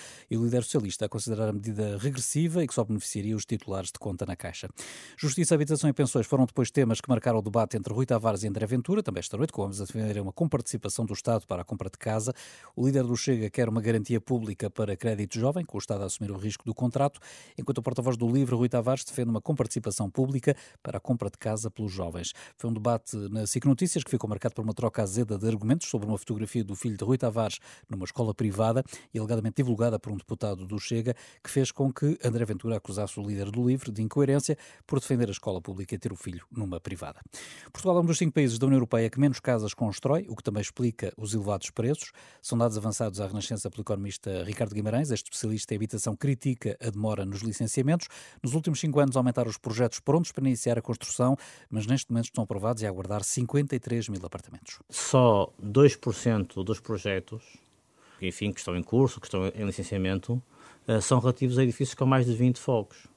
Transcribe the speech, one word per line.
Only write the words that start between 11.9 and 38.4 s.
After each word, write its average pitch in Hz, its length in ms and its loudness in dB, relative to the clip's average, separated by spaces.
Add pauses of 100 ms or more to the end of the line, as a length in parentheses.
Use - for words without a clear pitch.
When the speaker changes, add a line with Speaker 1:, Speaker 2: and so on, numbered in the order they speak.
Speaker 1:
casa. 110 360 -2 (400)
O 120 120 0
líder 135 180 4
do 120 140 0
Chega 110 320 0
quer 120 180 0
uma 113 140 0
garantia 113 400 2
pública 107 480 -2
para 101 260 -2
crédito 104 420 -2
jovem, 147 280 0
com - 120 -10
o 98 40 -4
Estado 101 220 -4
a - 20 -4
assumir 101 260 -6
o 95 60 -8
risco 104 260 -6
do 113 100 -4
contrato, 127 460 0 (380)
enquanto 117 220 -4
o 113 40 -4
porta-voz 123 320 0
do 117 160 2
Livre, 127 240 2
Rui 120 140 4
Tavares, 127 340 0
defende 120 260 -2
uma 110 120 0
comparticipação 117 680 -2
pública 135 460 2 (260)
para - 160 -6
a - 40 -10
compra 113 280 0
de - 80 -10
casa 110 320 -4
pelos - 120 -10
jovens. 90 500 -6 (280)
Foi 120 100 -4
um 113 40 0
debate 110 440 -2 (140)
na 107 160 -2
sic 127 180 -2
Notícias 156 380 4
que - 80 -14
ficou 110 180 0
marcado 104 240 -2
por 113 100 -6
uma 110 80 -2
troca 113 300 0
azeda 104 340 0
de 101 120 -2
argumentos 110 420 2
sobre 104 180 -2
uma 107 80 0
fotografia 110 480 -2
do 98 120 -6
filho 110 200 -4
de 101 80 -8
Rui 123 140 4
Tavares 110 400 0 (320)
numa 92 160 -6
escola 110 300 -2
privada 110 480 2 (280)
e 110 60 -6
alegadamente 110 380 0
divulgada 117 420 2
por - 140 -10
um 101 40 -4
deputado 98 520 -6
do 104 100 -6
Chega, 117 380 -2 (280)
que - 60 -12
fez 131 220 2
com 135 200 0
que 147 320 0
André 117 220 0
Ventura 107 300 -2
acusasse 101 440 -6
o 104 80 -6
líder 101 220 -4
do 120 180 0
Livre 131 240 2
de 104 80 -4
incoerência 139 600 2 (260)
por 135 140 -2
defender 120 280 2
a 101 40 -4
escola 92 280 -6
pública 95 360 -8
e - 20 -4
ter 98 160 -6
o - 20 -10
filho 87 360 -10
numa 98 280 -6
privada. 78 400 -10 (540)
Portugal 180 240 2
é 175 40 6
um 170 40 4
dos 165 140 2
cinco 165 140 2
países 120 260 4